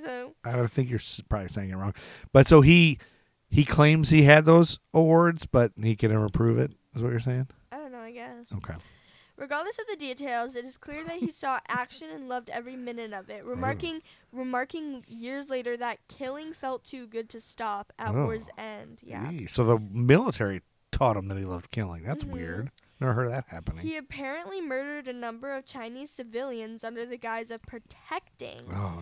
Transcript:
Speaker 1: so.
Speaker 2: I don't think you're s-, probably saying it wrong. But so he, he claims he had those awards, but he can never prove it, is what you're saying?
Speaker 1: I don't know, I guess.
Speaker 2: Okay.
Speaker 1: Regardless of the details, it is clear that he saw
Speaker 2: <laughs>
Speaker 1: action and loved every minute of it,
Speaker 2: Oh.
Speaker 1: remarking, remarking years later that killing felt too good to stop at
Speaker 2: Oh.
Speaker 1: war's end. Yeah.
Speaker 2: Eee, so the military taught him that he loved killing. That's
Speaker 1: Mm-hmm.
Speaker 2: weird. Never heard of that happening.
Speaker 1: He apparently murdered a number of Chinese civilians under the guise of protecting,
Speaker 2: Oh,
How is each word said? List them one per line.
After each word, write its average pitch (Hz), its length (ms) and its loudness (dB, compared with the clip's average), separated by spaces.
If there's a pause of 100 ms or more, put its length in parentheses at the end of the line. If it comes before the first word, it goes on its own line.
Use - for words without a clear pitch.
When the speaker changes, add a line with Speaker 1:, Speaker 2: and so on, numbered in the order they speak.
Speaker 1:
so. 254 300 -12 (100)
Speaker 2:
I 120 80 -6
don't 120 180 0
think 127 200 -2
you're 117 100 -2
s-, - 280 -8
probably 98 200 -4
saying 98 220 -6
it 92 60 -6
wrong. 98 180 -4 (380)
But 135 140 10
so 160 140 12
he, 160 380 8 (500)
he 147 160 4
claims 151 460 4
he 151 140 10
had 151 200 10
those 165 340 8 (160)
awards, 165 520 6
but 120 260 4 (100)
he 110 140 2
can 107 160 2
never 107 160 2
prove 113 300 2
it, 131 140 0 (220)
is 113 80 -4
what 123 80 -2
you're 120 80 -2
saying? 127 300 -2 (240)
Speaker 1:
I 262 60 -12
don't 294 120 -12
know, 247 100 -16
I 226 120 -16
guess. 240 420 -18
Speaker 2:
Okay. - 200 -10 (600)
Speaker 1:
Regardless 294 420 -6
of 440 100 -10
the 403 80 -8
details, 262 600 -6
it 240 100 -10
is 262 100 -18
clear 302 280 -14
that 339 120 -10
he 349 160 -4
saw 269 300 -6
Speaker 2:
<laughs> - 60 -20
Speaker 1:
action 254 460 -8
and 269 140 -14
loved 247 220 -8
every 240 260 -10
minute 233 360 -12
of 196 180 -14
it, 208 140 -14
Speaker 2:
Oh. - 40 -14
Speaker 1:
remarking, 285 540 -6 (280)
remarking 254 800 -8
years 254 400 -10
later 240 300 -6
that 240 280 -6
killing 294 460 -12
felt 262 320 -8
too 254 220 -16
good 226 240 -10
to 226 100 -16
stop 208 580 -10
at 220 160 -4
Speaker 2:
Oh. 139 100 0
Speaker 1:
war's 220 340 -6
end. 220 440 -16
Yeah. 117 280 -12
Speaker 2:
Eee, 139 160 -10
so - 180 0
the 113 140 4 (120)
military 120 680 2 (320)
taught 120 240 0
him 98 120 -6
that 98 100 -6
he 98 60 -6
loved 90 280 -10
killing. 87 320 -8
That's 143 180 -6
Speaker 1:
Mm-hmm. 92 100 -10
Speaker 2:
weird. 87 380 -8 (300)
Never 131 120 0
heard 123 140 0
of 117 60 -4
that 127 140 -6
happening. - 400 -10
Speaker 1:
He 320 100 -6
apparently 311 640 -10
murdered 285 460 -8
a 254 60 -10
number 240 420 -10
of 269 100 -10
Chinese 254 460 -14
civilians 226 720 -12
under 233 240 -10
the 247 100 -12
guise 226 360 -10
of 226 100 -14
protecting, - 1000 -14 (120)
Speaker 2:
Oh, 92 280 -6